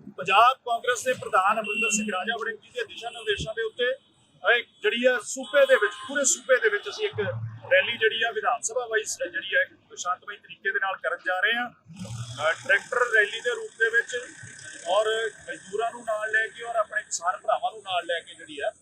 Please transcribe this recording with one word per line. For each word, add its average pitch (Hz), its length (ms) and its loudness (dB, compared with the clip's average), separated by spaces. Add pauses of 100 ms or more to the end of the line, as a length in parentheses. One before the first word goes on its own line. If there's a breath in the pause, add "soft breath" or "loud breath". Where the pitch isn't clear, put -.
(180)
ਪੰਜਾਬ 202 400 6
ਕਾਂਗਰਸ 233 460 -2
ਦੇ 247 100 0
ਪ੍ਰਧਾਨ 202 460 2
ਅਮਰਿੰਦਰ 214 300 -2
ਸਿੰਘ 214 240 -2
ਰਾਜਾ 196 220 -2
ਵੜਿੰਗ 220 220 -6
ਜੀ - 120 -20
ਦੇ 240 140 -8
ਦਿਸ਼ਾ - 260 -10
ਨਿਰਦੇਸ਼ਾਂ 226 440 -4
ਦੇ 226 80 -4
ਉੱਤੇ 226 240 -2 (720)
ਇਹ 233 60 -2 (180)
ਜਿਹੜੀ 233 260 2
ਹੈ 247 120 4
ਸੂਬੇ 269 460 4
ਦੇ 262 100 8
ਵਿੱਚ, 208 180 2 (140)
ਪੂਰੇ 285 180 0
ਸੂਬੇ - 340 4
ਦੇ 427 100 2
ਵਿੱਚ 403 200 -2
ਅਸੀਂ 427 160 -4
ਇੱਕ 392 140 -4 (520)
ਰੈਲੀ 202 260 4
ਜਿਹੜੀ 226 260 2
ਆ 233 80 0
ਵਿਧਾਨ 202 300 0
ਸਭਾ 240 240 -4
ਵਾਈਜ਼ 214 460 -4
ਜਿਹੜੀ 190 240 -6
ਹੈ 180 80 4 (340)
ਸ਼ਾਂਤਮਈ 180 400 -6
ਤਰੀਕੇ - 340 -6
ਦੇ 180 100 -2
ਨਾਲ 190 140 -2
ਕਰਨ 170 300 -4
ਜਾ 185 140 0
ਰਹੇ 214 140 2
ਹਾਂ। 240 160 -2
ਅਹ, 147 1000 -6
ਟਰੈਕਟਰ 196 300 2 (180)
ਰੈਲੀ 214 240 4
ਦੇ 240 160 -2
ਰੂਪ 226 160 -10
ਦੇ 226 180 2
ਵਿੱਚ - 260 0 (720)
ਔਰ 220 440 2 (180)
ਮਜ਼ਦੂਰਾਂ 190 420 -6
ਨੂੰ 240 140 -16
ਨਾਲ 214 260 -4
ਲੈ 220 160 2
ਕੇ - 160 -14
ਔਰ 233 120 -8
ਆਪਣੇ - 280 0
ਕਿਸਾਨ 175 340 -4
ਭਰਾਵਾਂ 180 340 0
ਨੂੰ 202 100 -16
ਨਾਲ 180 240 -4
ਲੈ 170 140 -2
ਕੇ 165 140 -14
ਜਿਹੜੀ 160 260 -14
ਆ 147 120 -4 (100)